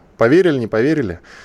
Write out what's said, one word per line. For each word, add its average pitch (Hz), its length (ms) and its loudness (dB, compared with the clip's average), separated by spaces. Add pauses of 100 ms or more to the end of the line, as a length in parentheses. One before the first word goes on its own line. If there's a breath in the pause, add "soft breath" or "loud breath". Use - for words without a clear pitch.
(160)
Поверили, 151 420 2
не 113 100 -6
поверили? 113 500 -2 (260 loud breath)